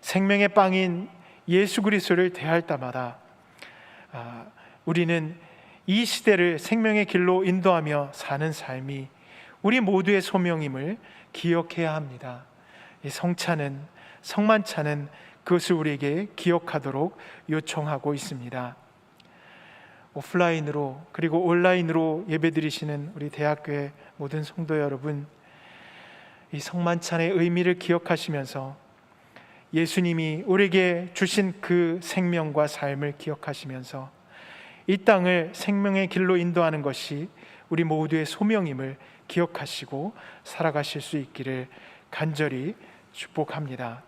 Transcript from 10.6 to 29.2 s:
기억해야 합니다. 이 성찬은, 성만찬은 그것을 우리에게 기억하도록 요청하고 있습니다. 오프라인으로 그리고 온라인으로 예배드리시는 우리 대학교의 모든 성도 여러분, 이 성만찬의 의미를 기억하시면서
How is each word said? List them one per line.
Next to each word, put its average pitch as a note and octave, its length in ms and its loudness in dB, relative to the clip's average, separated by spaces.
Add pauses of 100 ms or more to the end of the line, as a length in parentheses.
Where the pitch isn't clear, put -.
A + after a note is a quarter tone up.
기억해야 E3+ 640 0
합니다. B2+ 480 -12 (580)
이 C#3+ 60 -10
성찬은, D3+ 720 -2 (420)
성만찬은 D#3+ 840 0 (340)
그것을 F3+ 320 2
우리에게 D#3 600 0
기억하도록 D#3+ 840 -2 (300)
요청하고 D3+ 680 -4
있습니다. B2 640 -10 (1400)
오프라인으로 D3 960 0
그리고 E3 340 0
온라인으로 E3+ 840 4
예배드리시는 D3+ 880 -2
우리 D3 120 -8
대학교의 D3 640 -2 (260)
모든 D3+ 280 -6
성도 D#3 340 -4
여러분, C#3+ 480 -4 (1300)
이 D3 80 -8
성만찬의 E3+ 680 0
의미를 F3 500 2
기억하시면서 D3 960 -2 (1000)